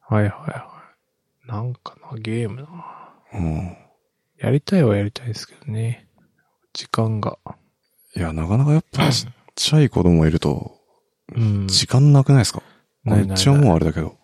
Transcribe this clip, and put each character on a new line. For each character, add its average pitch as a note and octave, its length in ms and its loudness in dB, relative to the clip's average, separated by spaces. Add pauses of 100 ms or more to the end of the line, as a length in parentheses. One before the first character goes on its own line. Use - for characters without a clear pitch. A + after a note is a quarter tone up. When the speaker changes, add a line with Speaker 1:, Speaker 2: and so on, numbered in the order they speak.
Speaker 1:
は A2 200 -2
い G#2 40 2
は G#2 40 0
い - 40 -6
は - 500 -14 (640)
い。 - 40 -20
な G#2+ 120 -8
ん B2 140 -8
か - 200 -20 (160)
な、 A#2+ 80 -14
ゲ A2 280 -6
ー G2+ 40 -8
ム B2+ 120 -14
な。 D3+ 60 -20 (680)
Speaker 2:
う G#2+ 40 -10
ん。 E2+ 380 -4 (640)
Speaker 1:
や - 120 -4
り C#3+ 100 0
た - 180 -2
い E3+ 40 4
は G#2 140 2
や G2+ 80 -2
り G#2 80 -6
た - 120 -18
い - 20 -8
で A2 80 -6
す - 120 -16
け - 80 -20
ど - 160 -20
ね。 A2+ 380 -8 (640)
時 - 160 -14
間 A2 320 -2
が。 A2 180 -6 (800)
Speaker 2:
い - 40 -6
や、 E2 120 -4
な D#2+ 160 -4
か G#2 80 0
な C3 80 2
か D3 80 2
や D#3 60 4
っ E3 120 -2
ぱ D3 220 0
ち - 140 -4
っ - 60 -16 (220)
ち - 220 0
ゃ D#3 40 6
い C#3 100 4
子 - 120 0
供 E2+ 240 4
い D#2 40 4
る D#2+ 100 0
と、 - 400 -4 (540)
Speaker 1:
う A#2 60 -4
ん。 G2+ 280 0
Speaker 2:
時 - 180 0
間 C#3+ 280 4
な C3+ 100 4
く - 80 2
な C#3 60 6
い - 20 6
で G#2 60 2
す - 80 -6
か？ - 80 -10 (420)
Speaker 1:
な A2 120 2
い - 20 6
な G2+ 60 4
い - 20 -4
な - 0 -
い。 - 20 -4
Speaker 2:
め F#2+ 60 -4
っ - 20 -2
ち F#2+ 140 2
ゃ - 20 6
も C#3 220 6
う - 20 4
あ - 20 4
れ E2 60 2
だ D#2+ 80 0
け E2 80 -4
ど。 - 240 -8